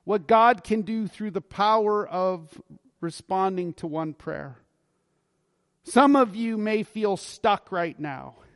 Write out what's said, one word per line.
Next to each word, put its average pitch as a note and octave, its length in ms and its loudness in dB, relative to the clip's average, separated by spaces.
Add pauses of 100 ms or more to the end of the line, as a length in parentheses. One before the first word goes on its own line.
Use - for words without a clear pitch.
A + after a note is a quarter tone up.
what F3+ 220 -2
God A3+ 360 6
can A3 180 -2
do A3 260 -4
through G#3+ 240 -8
the F3+ 100 -4
power G#3 680 0
of F3+ 420 -4 (520)
responding F3+ 720 -2
to - 140 -8
one D#3 260 -4
prayer. C#3+ 440 -10 (1300)
Some C#4+ 320 4
of A#3 200 2
you A3+ 220 -4
may G#3+ 260 -2
feel G#3 340 -2
stuck - 540 -2
right E3+ 280 -4
now, C3+ 360 -12 (200)